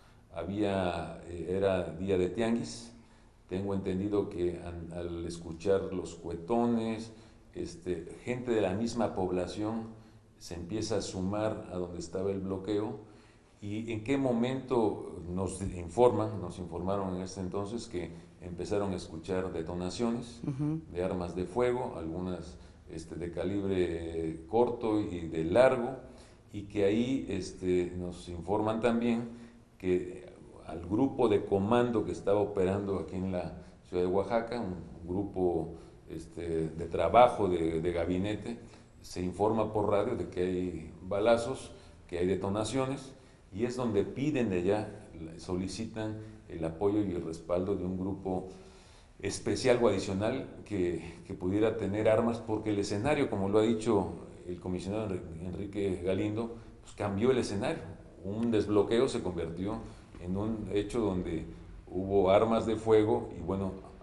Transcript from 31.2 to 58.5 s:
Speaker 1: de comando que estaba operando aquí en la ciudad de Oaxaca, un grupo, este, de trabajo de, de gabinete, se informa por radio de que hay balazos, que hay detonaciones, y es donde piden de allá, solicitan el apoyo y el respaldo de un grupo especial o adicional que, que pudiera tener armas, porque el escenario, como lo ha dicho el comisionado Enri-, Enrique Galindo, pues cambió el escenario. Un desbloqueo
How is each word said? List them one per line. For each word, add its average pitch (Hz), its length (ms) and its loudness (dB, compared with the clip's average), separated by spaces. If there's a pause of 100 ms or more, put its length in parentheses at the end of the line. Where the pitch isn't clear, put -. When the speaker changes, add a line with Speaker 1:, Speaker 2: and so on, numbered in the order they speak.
Speaker 1:
de 101 160 4
comando 110 580 4
que 78 80 -4
estaba 104 300 2
operando 98 580 2
aquí - 160 -8
en 95 160 -2
la 85 220 -2 (340)
ciudad 90 160 0
de 92 60 2
Oaxaca, 117 500 0
un 85 480 -8
grupo, 90 680 0 (340)
este, 82 580 -2
de 80 200 -6
trabajo 92 600 6
de, 82 320 2
de 85 140 0
gabinete, 101 640 -2 (420)
se - 200 -8
informa 101 500 2
por 104 180 2
radio 104 280 2
de 90 100 -4
que 90 140 -4
hay 90 600 -2
balazos, 113 720 2 (360)
que 87 120 -4
hay 90 80 2
detonaciones, 107 840 0 (420)
y 110 100 -2
es 123 100 -2
donde 107 280 2
piden 135 460 0
de 92 120 2
allá, 107 280 2 (480)
solicitan 107 800 -4 (320)
el 82 160 -4
apoyo 101 360 2
y 95 100 0
el 85 120 -2
respaldo 87 520 0
de 90 100 -2
un 92 140 -2
grupo 95 480 -2 (720)
especial 113 640 2
o 113 60 8
adicional 101 580 0 (180)
que, 85 600 -2
que 95 80 -8
pudiera 101 420 2
tener 107 320 2
armas, 113 300 4
porque 110 320 -2
el 98 80 2
escenario, 117 500 2
como 98 200 0
lo 107 100 6
ha - 20 8
dicho 110 520 4 (340)
el 90 120 -6
comisionado 92 500 -4
Enri-, 82 360 -6
Enrique 92 580 -4
Galindo, 104 520 -2 (260)
pues - 140 -18
cambió 101 340 2
el 131 80 6
escenario. 113 460 -2 (420)
Un 113 240 -2
desbloqueo 110 580 4